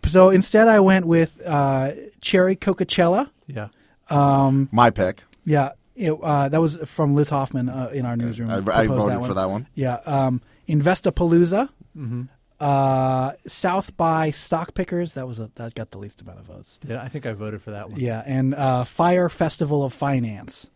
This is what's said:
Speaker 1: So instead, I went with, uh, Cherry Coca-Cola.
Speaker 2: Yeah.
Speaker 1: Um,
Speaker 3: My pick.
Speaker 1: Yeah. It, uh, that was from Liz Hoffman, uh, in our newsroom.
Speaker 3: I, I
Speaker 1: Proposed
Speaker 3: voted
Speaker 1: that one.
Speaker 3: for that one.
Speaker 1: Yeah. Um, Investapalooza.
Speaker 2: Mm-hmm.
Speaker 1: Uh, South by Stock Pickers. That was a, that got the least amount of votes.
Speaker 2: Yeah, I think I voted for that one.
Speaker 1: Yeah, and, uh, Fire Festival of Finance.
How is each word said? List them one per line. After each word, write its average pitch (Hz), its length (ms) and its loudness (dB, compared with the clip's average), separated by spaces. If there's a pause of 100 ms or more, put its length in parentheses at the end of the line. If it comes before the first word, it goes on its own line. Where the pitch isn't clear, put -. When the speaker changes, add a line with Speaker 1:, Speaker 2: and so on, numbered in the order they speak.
Speaker 1:
So 185 240 8
instead, 202 380 6
I 220 120 6
went 190 280 6
with, 165 380 2
uh, 139 460 0 (300)
Cherry 185 340 2
Coca-Cola. 185 760 0 (160)
Speaker 2:
Yeah. 110 220 -10 (400)
Speaker 1:
Um, 139 640 4
Speaker 3:
My 117 200 6
pick. 95 320 -2 (220)
Speaker 1:
Yeah. 143 260 0 (240)
It, 196 160 -4 (100)
uh, 143 280 0
that 160 120 0
was 160 240 0
from 143 300 0
Liz 147 140 2
Hoffman, 135 400 -4
uh, 127 240 -8
in 131 120 -4
our 120 120 -4
newsroom. 117 340 -4
Speaker 3:
I, 98 60 -2
I 98 40 -2
Speaker 1:
Proposed 110 280 2
Speaker 3:
voted 107 220 0
Speaker 1:
that 120 100 -2
one. 123 80 -4
Speaker 3:
for 98 60 -2
that 95 140 -2
one. 110 260 -6
Speaker 1:
Yeah. 127 300 -4
Um, 131 360 0 (260)
Investapalooza. 175 1000 2 (280)
Speaker 2:
Mm-hmm. 123 260 -8 (360)
Speaker 1:
Uh, 135 760 0 (140)
South - 500 -4
by 160 340 0
Stock - 420 -6
Pickers. 175 400 -6
That 131 140 -10
was 117 120 -12
a, 110 160 -10
that 113 200 -12
got 110 160 -10
the 98 60 -18
least 98 240 -16
amount 90 180 -20
of - 60 -20
votes. - 420 -20
Speaker 2:
Yeah, 113 140 -8
I 123 80 -12
think 143 160 -12
I 113 80 -6
voted 104 280 -10
for 107 100 -14
that 101 180 -12
one. 165 100 -12
Speaker 1:
Yeah, 117 260 -4
and, 131 300 -2
uh, 131 300 0
Fire 175 440 2
Festival 151 540 -2
of 127 100 -4
Finance. 117 840 -4